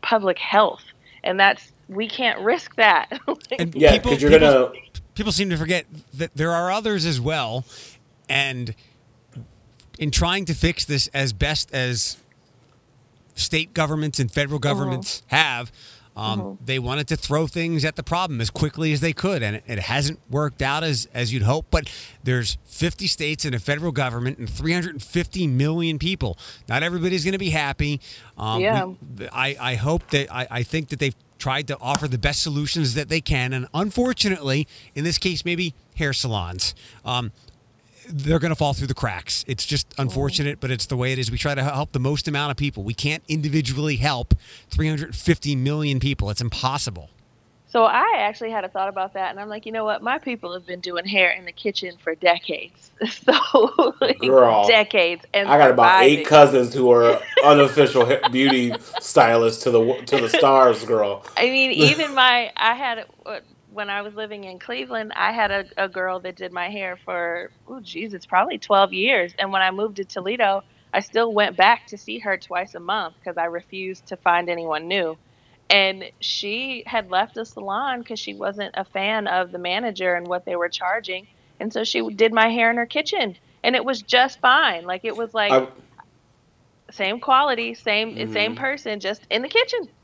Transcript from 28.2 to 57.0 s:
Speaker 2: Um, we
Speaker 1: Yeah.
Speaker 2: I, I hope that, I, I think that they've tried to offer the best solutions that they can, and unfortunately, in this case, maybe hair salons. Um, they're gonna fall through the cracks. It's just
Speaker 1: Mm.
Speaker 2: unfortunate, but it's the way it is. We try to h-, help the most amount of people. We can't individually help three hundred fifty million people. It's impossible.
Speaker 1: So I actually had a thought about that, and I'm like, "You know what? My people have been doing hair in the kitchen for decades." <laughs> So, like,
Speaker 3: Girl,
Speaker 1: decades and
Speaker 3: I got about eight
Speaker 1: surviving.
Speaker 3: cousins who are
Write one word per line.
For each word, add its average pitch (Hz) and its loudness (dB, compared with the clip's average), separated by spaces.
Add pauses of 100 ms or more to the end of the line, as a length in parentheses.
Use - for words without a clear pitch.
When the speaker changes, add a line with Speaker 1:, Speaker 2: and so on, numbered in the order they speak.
Speaker 2:
Um, 110 -4
we 185 0
Speaker 1:
Yeah. 185 -4
Speaker 2:
I, 135 -2
I 127 -2
hope 147 -2
that, 139 0
I, 123 -6
I 120 -4
think 156 -6
that 143 -10
they've 139 -4 (240)
tried 135 -4
to 139 -6
offer 139 -2
the 123 -4
best 143 -2
solutions 147 -2
that 147 -4
they 160 -2
can, 131 -2
and 127 -6
unfortunately, 185 -2 (300)
in 143 -4
this 170 -2
case, 180 -4
maybe 165 -4 (220)
hair 143 -2
salons. 95 -4 (300)
Um, 120 -6 (800)
they're 151 0
gonna 160 0
fall 147 0
through 135 -4
the 127 -4
cracks. - -6
It's 123 -6
just - -4
Speaker 1:
Mm. 135 -4
Speaker 2:
unfortunate, 139 -2
but 131 -4
it's 123 -4
the 131 -4
way 127 -2
it 127 -2
is. 120 -2
We 120 -4
try 143 -2
to 135 -2
h-, 139 0
help 143 -4
the 127 -2
most 139 -2
amount 143 -2
of 131 -4
people. 143 -4
We 110 -6
can't 156 -2
individually 147 -2
help 127 0 (380)
three 156 0
hundred 156 -4
fifty 147 0
million 139 0
people. 127 -2
It's 101 -6
impossible. 120 -4 (580)
Speaker 1:
So 226 2
I 277 2
actually 220 -4
had 214 -4
a 185 -8
thought 196 -4
about 190 -6
that, 190 -6
and 190 -12
I'm 208 -14
like, 214 -12
"You 220 -10
know 220 -4
what? 214 -4
My 247 -2
people 226 -8
have 180 -12
been 180 -10
doing 175 -8
hair 190 2
in 180 -6
the 175 -14
kitchen 185 -8
for 160 -4
decades." 170 -2
<laughs> 226 -4
So, - 4
like, - 0
Speaker 3:
Girl, 120 6
Speaker 1:
decades 196 2
and 202 2
Speaker 3:
I 143 6
got 139 10
about 120 8
eight 147 6
Speaker 1:
surviving. - -
Speaker 3:
cousins 135 8
who 127 4
are 117 8 (120)